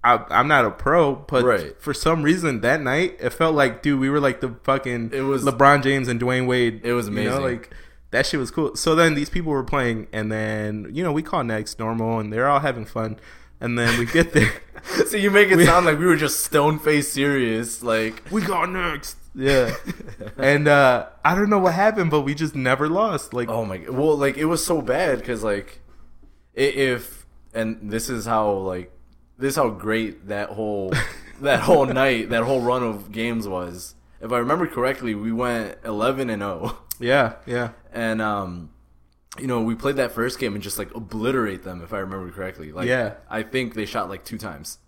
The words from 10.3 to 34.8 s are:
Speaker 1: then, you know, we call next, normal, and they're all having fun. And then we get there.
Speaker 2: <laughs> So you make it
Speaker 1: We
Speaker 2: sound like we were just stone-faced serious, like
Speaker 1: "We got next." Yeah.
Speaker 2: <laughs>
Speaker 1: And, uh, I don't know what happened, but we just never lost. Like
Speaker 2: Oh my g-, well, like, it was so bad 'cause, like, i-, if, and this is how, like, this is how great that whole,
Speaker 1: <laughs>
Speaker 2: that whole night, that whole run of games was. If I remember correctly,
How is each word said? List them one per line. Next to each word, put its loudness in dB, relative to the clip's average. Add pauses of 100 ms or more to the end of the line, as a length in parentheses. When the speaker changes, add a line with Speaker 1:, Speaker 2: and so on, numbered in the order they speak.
Speaker 1:
then, -4
you -4
know, -2
we -2
call -2
next, -6
normal, -2
and -6
they're 0
all 4
having -4
fun. -6 (420)
And -2
then 2
we -2
get 2
there. 6
Speaker 2:
<laughs> -16 (460)
So -4
you 4
make 8
it 6
Speaker 1:
We 10
Speaker 2:
sound 8
like 2
we 2
were 6
just 0
stone-faced 2
serious, 0
like -2
Speaker 1:
"We 0
got 0
next." -6 (180)
Yeah. 2 (320)
Speaker 2:
<laughs> -14
Speaker 1:
And, 4
uh, 6 (160)
I 4
don't 2
know 4
what 4
happened, 2
but 4
we -2
just -4
never 0
lost. -2
Like -2
Speaker 2:
Oh -2
my -8
g-, -12
well, 2
like, 2
it 0
was 0
so 0
bad 0
'cause, -4
like, -4 (760)
i-, -4
if, 0 (260)
and -6
this -4
is -4
how, 2
like, -4 (440)
this -2
is -2
how 2
great -4
that -6
whole, -4 (240)
Speaker 1:
<laughs> -18
Speaker 2:
that 4
whole 6
night, 2
that 0
whole 2
run 2
of -6
games -4
was. -8 (280)
If -8
I 2
remember 0
correctly, -2